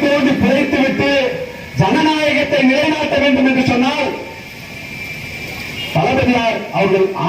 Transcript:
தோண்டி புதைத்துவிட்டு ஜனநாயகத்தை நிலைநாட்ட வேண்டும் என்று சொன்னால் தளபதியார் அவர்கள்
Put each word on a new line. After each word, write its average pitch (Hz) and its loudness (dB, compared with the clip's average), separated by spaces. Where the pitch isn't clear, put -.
தோண்டி 285 2
புதைத்துவிட்டு 277 2
ஜனநாயகத்தை 302 2
நிலைநாட்ட 302 0
வேண்டும் 269 4
என்று 254 2
சொன்னால் 254 0
தளபதியார் 247 0
அவர்கள் 190 4